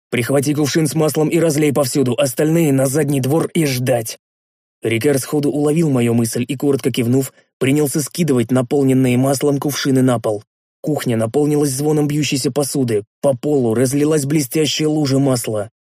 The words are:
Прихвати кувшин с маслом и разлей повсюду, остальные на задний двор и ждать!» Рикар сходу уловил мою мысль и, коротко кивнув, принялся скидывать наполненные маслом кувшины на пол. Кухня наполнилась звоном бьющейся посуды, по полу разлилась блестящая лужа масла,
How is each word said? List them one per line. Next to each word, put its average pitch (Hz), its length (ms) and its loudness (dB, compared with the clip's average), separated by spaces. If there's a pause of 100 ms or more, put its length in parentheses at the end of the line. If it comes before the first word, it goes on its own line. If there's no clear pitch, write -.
(120)
Прихвати 135 420 0
кувшин 151 340 0
с 123 60 -4
маслом 156 360 0
и 160 100 2
разлей 151 340 2
повсюду, 135 400 0
остальные 156 580 0
на 135 140 2
задний 139 340 0
двор 139 340 0
и 165 120 0
ждать!» 127 540 -2 (640)
Рикар 117 340 0
сходу 143 320 -2
уловил 147 400 0
мою 120 240 0
мысль 117 340 -2
и, 139 80 -8
коротко 139 360 0
кивнув, 127 420 0 (240)
принялся 147 440 0
скидывать 131 500 -2
наполненные 131 680 2
маслом 139 420 0
кувшины 135 440 0
на 123 160 2
пол. 107 240 -4 (380)
Кухня 127 360 -2
наполнилась 147 540 0
звоном 147 360 0
бьющейся 143 440 -2
посуды, 127 520 -2 (180)
по 139 140 2
полу 131 380 0
разлилась 143 520 2
блестящая 151 640 -2
лужа 147 300 0
масла, 117 540 -2 (140)